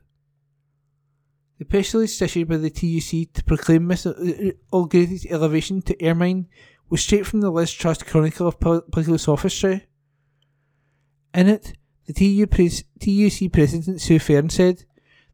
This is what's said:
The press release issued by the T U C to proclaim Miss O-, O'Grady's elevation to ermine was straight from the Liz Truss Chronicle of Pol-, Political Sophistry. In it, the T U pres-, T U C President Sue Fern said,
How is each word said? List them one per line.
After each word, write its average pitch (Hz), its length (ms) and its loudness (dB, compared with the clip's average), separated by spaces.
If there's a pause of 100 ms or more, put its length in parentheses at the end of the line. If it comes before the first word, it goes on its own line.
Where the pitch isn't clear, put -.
(1600)
The 156 60 -12
press 196 300 -2
release 220 260 0
issued 170 280 -2
by 160 100 0
the 156 100 -2
T 165 200 -4
U 165 120 0
C 165 260 -4
to - 180 -6
proclaim 165 420 2
Miss 180 200 -2
O-, 180 460 -4 (200)
O'Grady's 175 540 0
elevation 160 560 -2
to - 220 -4
ermine 175 440 0 (400)
was 165 120 -2
straight 208 260 0
from 214 140 -2
the 202 100 0
Liz 165 220 -2
Truss - 300 -4
Chronicle 160 460 0
of - 120 -4
Pol-, 170 220 0
Political 160 360 -2
Sophistry. 185 680 -2 (1500)
In 185 160 4
it, - 260 0 (320)
the 156 60 -12
T 196 140 2
U 202 200 2
pres-, - 380 2 (140)
T - 120 -2
U 202 200 4
C - 180 -4
President 165 520 0
Sue 160 180 4
Fern 151 320 2
said, 180 340 0 (500)